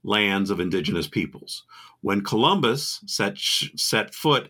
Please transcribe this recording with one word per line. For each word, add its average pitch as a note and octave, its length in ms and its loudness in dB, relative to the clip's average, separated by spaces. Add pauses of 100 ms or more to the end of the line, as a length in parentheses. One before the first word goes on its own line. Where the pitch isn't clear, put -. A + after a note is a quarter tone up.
lands G2 460 2
of G2 100 0
indigenous F2 480 -2
peoples. - 560 -6 (380)
When G2+ 200 0
Columbus C3+ 840 2
set, G2+ 300 -2
sh-, - 400 -2
set - 380 -2
foot C#3+ 360 2